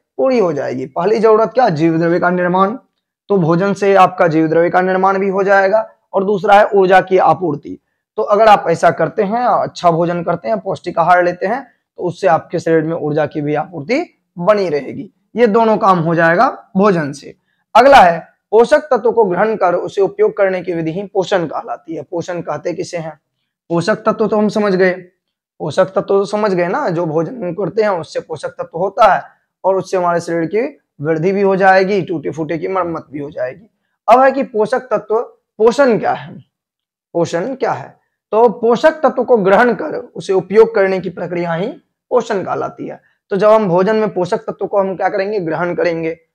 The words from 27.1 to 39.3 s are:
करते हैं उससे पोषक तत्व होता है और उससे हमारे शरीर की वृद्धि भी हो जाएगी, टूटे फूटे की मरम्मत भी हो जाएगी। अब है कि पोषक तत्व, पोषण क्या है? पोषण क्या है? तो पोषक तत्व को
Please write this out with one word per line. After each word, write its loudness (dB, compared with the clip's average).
करते -4
हैं 0
उससे -6
पोषक -10
तत्व -12
होता 2
है -2
और 2
उससे -2
हमारे 0
शरीर -2
की -2
वृद्धि 0
भी 0
हो 2
जाएगी, 4
टूटे -6
फूटे -6
की -8
मरम्मत -6
भी -12
हो -10
जाएगी। -10
अब 6
है 4
कि -2
पोषक -2
तत्व, -2
पोषण 4
क्या -2
है? -10
पोषण -4
क्या -4
है? -10
तो 4
पोषक 0
तत्व 0
को 2